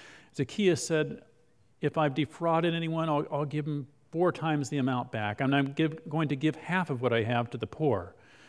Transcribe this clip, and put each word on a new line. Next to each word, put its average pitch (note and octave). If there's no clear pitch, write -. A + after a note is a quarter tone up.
Zacchaeus F3
said, D#3
"If D3+
I've D3
defrauded E3
anyone, D#3+
I'll, D3+
I'll D3
give D3
him C#3+
four E3+
times D3+
the C#3+
amount B2
back, G#2+
and C3+
I'm C#3
give, D#3
going D#3
to C#3+
give D3
half F3+
of B2
what A#2+
I A#2
have A#2
to B2+
the A2
poor." G#2+